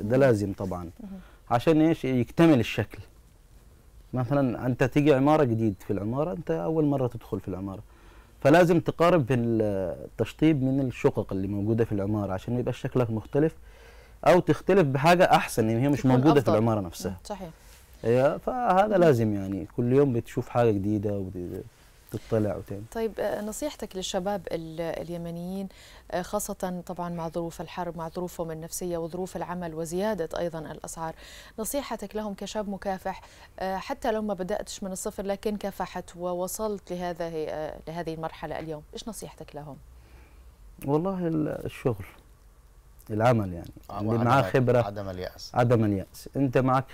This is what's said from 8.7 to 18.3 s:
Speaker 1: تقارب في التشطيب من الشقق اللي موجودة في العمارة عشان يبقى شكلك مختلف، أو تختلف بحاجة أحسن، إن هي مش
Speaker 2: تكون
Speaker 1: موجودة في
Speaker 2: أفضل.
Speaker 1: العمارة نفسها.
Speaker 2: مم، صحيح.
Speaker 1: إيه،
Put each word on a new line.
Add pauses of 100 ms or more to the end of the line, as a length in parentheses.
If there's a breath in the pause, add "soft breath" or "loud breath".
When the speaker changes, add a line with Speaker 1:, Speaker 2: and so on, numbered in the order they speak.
Speaker 1:
تقارب
في
التشطيب
من
الشقق
اللي
موجودة
في
العمارة
عشان
يبقى
شكلك
مختلف، (720 soft breath)
أو
تختلف
بحاجة
أحسن،
إن
هي
مش
Speaker 2:
تكون
Speaker 1:
موجودة
في
Speaker 2:
أفضل.
Speaker 1:
العمارة
نفسها.
Speaker 2:
مم،
صحيح. (540 soft breath)
Speaker 1:
إيه،